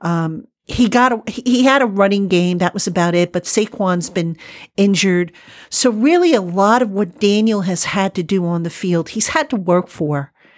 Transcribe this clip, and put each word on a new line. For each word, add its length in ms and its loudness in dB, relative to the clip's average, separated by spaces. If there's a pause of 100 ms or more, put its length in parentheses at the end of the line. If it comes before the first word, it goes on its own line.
Um, 440 -2 (200)
he 220 2
got 220 2
a, 180 -4
he, 160 -8
he 200 2
had 180 4
a 40 2
running 420 0
game. 300 2
That 160 -2
was 120 -4
about 300 0
it. 160 0
But 100 -4
Saquon's 640 -2
been 280 -4 (400)
injured. 560 2 (360)
So 220 0
really 420 4
a 80 4
lot 400 2
of 120 -2
what 260 -4
Daniel 440 2
has 220 -2
had 300 -2
to 80 -2
do 240 -2
on 160 -2
the 80 -6
field, 380 -2
he's 200 -4
had 220 -2
to 60 -2
work 320 0
for. 440 -6 (260)